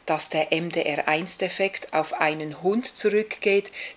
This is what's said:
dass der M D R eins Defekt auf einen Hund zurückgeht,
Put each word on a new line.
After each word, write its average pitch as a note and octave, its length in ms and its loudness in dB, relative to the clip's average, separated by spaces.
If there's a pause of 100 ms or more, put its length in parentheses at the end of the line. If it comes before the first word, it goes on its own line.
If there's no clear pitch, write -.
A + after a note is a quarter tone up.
dass D#3 240 2
der D#3 220 0
M E3 180 0
D E3 120 0
R D3 260 -2
eins D#3+ 280 2
Defekt - 580 -2
auf D#3 200 0
einen D#3 480 -2
Hund G#3 240 2
zurückgeht, G#3 840 2 (240)